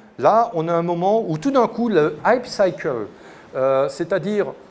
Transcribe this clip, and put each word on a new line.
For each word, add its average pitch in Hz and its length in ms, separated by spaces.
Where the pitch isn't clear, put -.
Là, 208 340
on 160 140
a 170 40
un 170 100
moment 180 460
où 156 100
tout 269 120
d'un 247 160
coup, 233 220
le 156 360
hype 233 220
cycle, 151 640
euh, 135 320
c'est-à-dire, 175 640